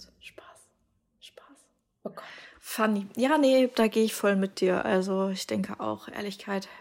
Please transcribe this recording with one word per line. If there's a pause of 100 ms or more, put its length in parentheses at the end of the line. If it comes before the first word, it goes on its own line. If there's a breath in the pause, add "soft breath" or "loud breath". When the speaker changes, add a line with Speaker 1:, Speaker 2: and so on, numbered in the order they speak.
(200)
Speaker 1:
Spaß. (520)
Spaß. (380)
Oh
Gott. (380 loud breath)
Speaker 2:
Funny.
Ja,
nee,
da
gehe
ich
voll
mit
dir.
Also
ich
denke
auch,
Ehrlichkeit (140)